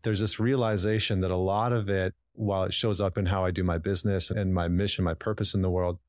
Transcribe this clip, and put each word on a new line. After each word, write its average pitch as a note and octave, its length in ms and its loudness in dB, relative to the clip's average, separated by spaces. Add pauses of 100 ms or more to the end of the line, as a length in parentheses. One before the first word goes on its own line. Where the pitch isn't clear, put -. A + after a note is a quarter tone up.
there's G#2+ 160 0
this G#2+ 200 -2
realization G#2+ 800 2
that F#2 100 0
a F#2 60 0
lot G2+ 340 2
of G#2+ 180 0
it, F#2+ 240 0 (200)
while G2 300 0
it F2 100 -2
shows G#2 260 0
up G2 180 0
in F#2+ 100 0
how F#2+ 180 2
I F#2 60 2
do F2+ 120 -2
my E2+ 140 2
business F#2+ 520 0
and F#2+ 240 0
my F2 140 0
mission, F#2+ 360 0
my E2 120 0
purpose G#2+ 380 -4
in G2 80 2
the F#2 100 2
world F2+ 380 0